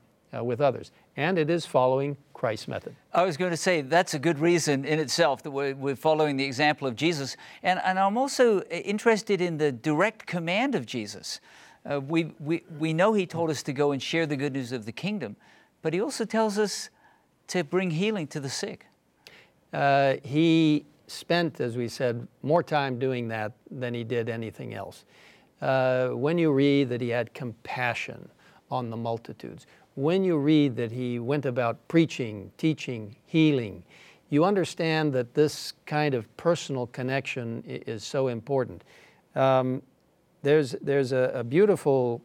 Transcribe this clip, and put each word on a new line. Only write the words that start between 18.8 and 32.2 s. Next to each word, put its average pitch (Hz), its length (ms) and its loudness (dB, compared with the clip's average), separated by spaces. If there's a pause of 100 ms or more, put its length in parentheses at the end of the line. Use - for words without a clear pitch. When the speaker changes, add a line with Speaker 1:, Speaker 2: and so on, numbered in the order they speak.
Speaker 1:
Uh, 139 520 4
he 156 600 4 (220)
spent, - 560 -2
as 120 160 -4
we 120 100 -4
said, 120 400 -4 (140)
more 156 220 2
time 139 340 -2
doing 123 300 -2
that 110 260 -6 (160)
than 123 240 -6
he 117 100 -6
did 117 260 -2
anything 113 440 -8
else. - 320 -12 (540)
Uh, 127 500 2
when 131 280 0
you 165 140 4
read 139 360 4
that 120 140 -4
he 120 80 -4
had 117 240 -2
compassion - 960 -6 (400)
on 123 220 -4
the 110 40 -8
multitudes, 117 680 -8 (300)
when 170 280 0
you 175 140 2
read 143 380 4
that 117 160 -4
he 123 260 -4
went 139 300 -2
about 120 400 -2
preaching, 110 720 0